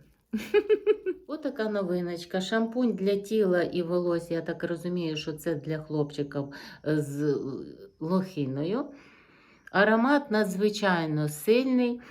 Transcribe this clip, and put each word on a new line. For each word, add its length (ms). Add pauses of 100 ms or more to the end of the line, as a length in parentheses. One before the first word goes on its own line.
(340)
<laughs> 960
Отака 420
новиночка. 720
Шампунь 520
для 220
тіла 460
і 200
волосся. 520
Я 80
так 220
розумію, 540
що 160
це 220
для 220
хлопчиків, 680 (440)
е, 140
з, 200
е, 140 (640)
лохиною. 840 (880)
Аромат 600
надзвичайно 1000
сильний. 800